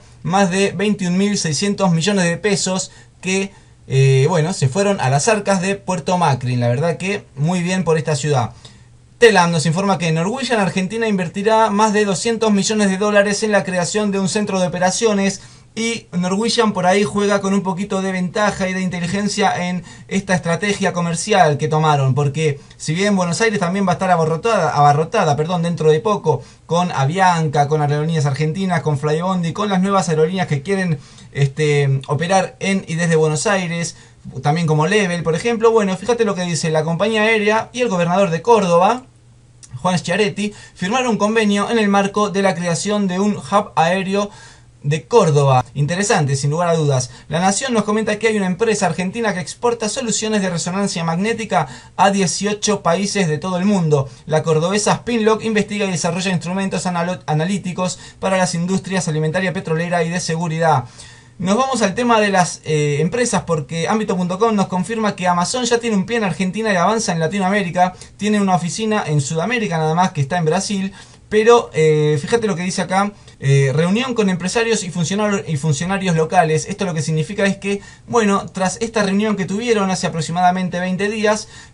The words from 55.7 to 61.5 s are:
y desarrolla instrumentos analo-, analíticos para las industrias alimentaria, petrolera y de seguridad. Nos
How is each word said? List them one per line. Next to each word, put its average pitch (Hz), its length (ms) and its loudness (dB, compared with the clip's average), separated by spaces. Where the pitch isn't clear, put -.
y 190 40 -2
desarrolla 175 420 -2
instrumentos 185 540 -4
analo-, 175 400 -4
analíticos 180 720 -2
para 190 200 0
las 180 160 0
industrias 180 520 -2
alimentaria, 156 460 -2
petrolera 170 500 -2
y 165 60 -2
de 175 120 -4
seguridad. 160 640 0
Nos 196 200 0